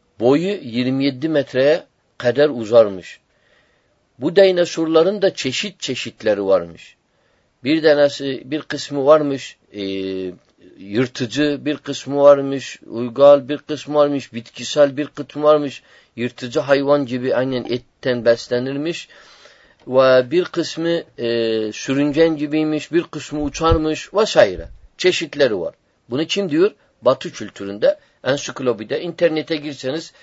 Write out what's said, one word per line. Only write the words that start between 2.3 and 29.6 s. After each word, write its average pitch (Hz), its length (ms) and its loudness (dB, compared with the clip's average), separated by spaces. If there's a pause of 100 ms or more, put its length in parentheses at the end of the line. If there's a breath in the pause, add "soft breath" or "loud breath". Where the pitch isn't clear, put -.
uzarmış. 110 680 2 (1000)
Bu 160 160 -4
Deynesurların 175 840 4
da 185 120 2
çeşit - 460 -6
çeşitleri 110 640 -4
varmış. 87 500 -2 (680)
Bir 151 200 0
tanesi, 143 640 0
bir 143 160 -8
kısmı 143 440 -6
varmış, 143 520 2 (160)
e, 101 100 -10 (960)
yırtıcı, 123 880 -4
bir 147 120 -4
kısmı 139 400 -8
varmış, 139 680 4
uygal, 127 640 4
bir 147 80 -6
kısmı 143 380 -8
varmış, 147 380 0
bitkisel 127 640 0
bir 143 100 -6
kısmı - 360 -10
varmış, 147 400 2 (320 soft breath)
yırtıcı 123 440 -6
hayvan 139 460 2
gibi 123 300 -2
aynen 127 280 -2
etten 123 600 -4
beslenirmiş. 131 840 -2 (800 soft breath)
Ve 127 440 4
bir 175 140 2
kısmı, 170 560 -4 (160)
e, 117 100 -6 (440)
sürüngen 147 640 0
gibiymiş, 151 540 -4
bir 165 120 0
kısmı 151 380 -10
uçarmış 156 720 -2
vesaire. 117 540 2 (300)
Çeşitleri 143 640 0
var. 80 160 -8 (340)
Bunu 143 160 -4
kim 196 240 -4
diyor? 165 220 2 (300)
Batı 131 300 0
kültüründe, 107 680 -4 (240 soft breath)
ansiklopedide, 127 800 -4
internete 160 540 -2
girseniz 147 680 -8